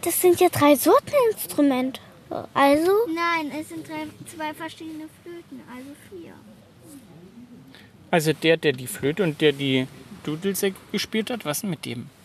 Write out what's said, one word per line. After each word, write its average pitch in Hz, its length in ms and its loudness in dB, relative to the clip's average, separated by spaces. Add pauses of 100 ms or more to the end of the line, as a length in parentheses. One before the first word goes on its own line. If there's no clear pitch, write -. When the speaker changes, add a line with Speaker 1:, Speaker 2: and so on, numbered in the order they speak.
Speaker 1:
das 339 180 -2
sind 349 220 4
ja 359 80 6
drei 294 260 6
Sorten 403 380 4 (180)
Instrument. 262 720 -2 (520)
Also? 294 380 4 (220)
Speaker 2:
Nein, 330 440 -2
es 311 120 -10
sind 320 180 -12
drei, 311 200 -10 (260)
zwei 311 200 -8
verschiedene 311 520 -12 (180)
Flöten, 339 380 -16 (120)
also 254 160 -16 (200)
vier. 339 240 -18 (1800)
Speaker 3:
Also 156 240 2
der, 165 240 4
der 151 160 2
die 127 140 -8
Flöte 156 360 -2
und 151 160 -2
der 151 140 4
die 135 340 0 (360)
Dudelsäcke 190 520 -4 (160)
gespielt 214 380 -4
hat, 240 160 -8
was 147 160 -4
denn 202 80 -6
mit 160 160 -6
dem? 120 240 -10 (160)